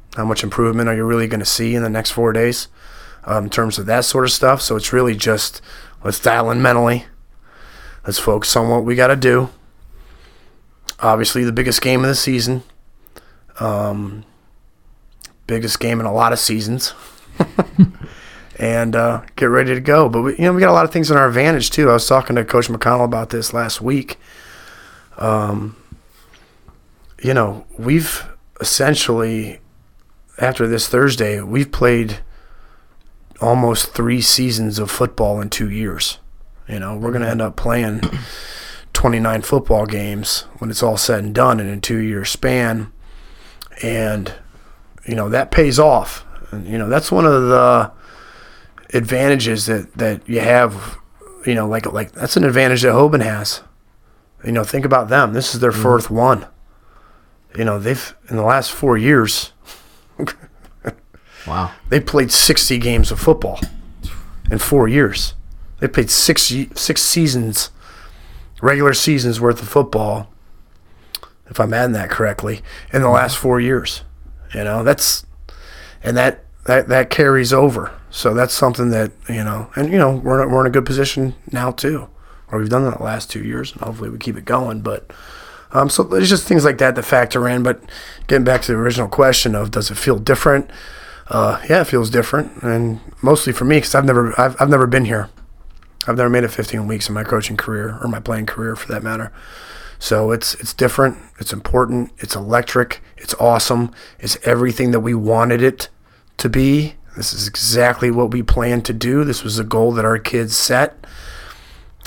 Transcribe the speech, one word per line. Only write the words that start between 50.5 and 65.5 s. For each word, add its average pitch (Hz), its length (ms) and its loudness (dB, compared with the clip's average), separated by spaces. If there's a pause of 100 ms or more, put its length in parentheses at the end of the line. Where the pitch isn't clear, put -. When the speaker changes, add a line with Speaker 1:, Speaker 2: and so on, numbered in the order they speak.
Speaker 1:
you 127 80 0
know, 110 140 0
like, 110 240 -4
like, 104 220 -8
that's - 240 -4
an 156 80 6
advantage 127 380 4
that 123 100 6
Hoban 143 280 6
has. 107 400 -4 (840)
You 117 80 -2
know, 117 100 0
think 135 220 -2
about 123 240 2
them. 123 240 4
This 127 200 -2
is 117 60 -6
their 120 120 4
Speaker 2:
Mm-hmm. 107 100 -4
Speaker 1:
fourth 120 280 4
one. 117 380 2 (1080)
You 113 100 -2
know, 104 140 -2
they've, 120 360 -6 (140)
in 113 80 -4
the 107 60 0
last 123 280 2
four 127 260 0
years, 113 540 2 (640)
<laughs> - 80 -6 (1200)
Speaker 2:
Wow. 87 260 -4 (180)
Speaker 1:
they 147 100 4
played 139 320 2
sixty - 460 2
games 117 340 4
of 104 80 -4
football - 400 2 (880)
in 113 80 2
four 127 300 4
years. 123 460 2 (480)